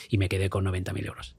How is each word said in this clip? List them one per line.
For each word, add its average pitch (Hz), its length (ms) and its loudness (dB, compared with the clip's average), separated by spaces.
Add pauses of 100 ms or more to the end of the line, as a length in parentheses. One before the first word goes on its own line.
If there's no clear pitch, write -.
y 110 80 4
me 98 100 4
quedé 95 220 2
con 98 140 0
noventa 92 300 0
mil 90 120 -2
euros. - 340 -10